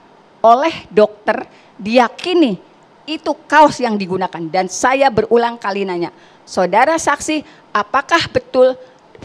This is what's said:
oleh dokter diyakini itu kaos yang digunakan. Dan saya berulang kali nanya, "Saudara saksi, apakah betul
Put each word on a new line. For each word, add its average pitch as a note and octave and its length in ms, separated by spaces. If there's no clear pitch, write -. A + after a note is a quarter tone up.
oleh C4 300
dokter G#3+ 560
diyakini A#3+ 800
itu D#4 280
kaos D4 320
yang A#3 160
digunakan. F#3 520
Dan F#3 200
saya C4+ 420
berulang A#3 460
kali G3+ 280
nanya, F3 280
"Saudara A3+ 560
saksi, D4+ 420
apakah C#4 580
betul B3+ 460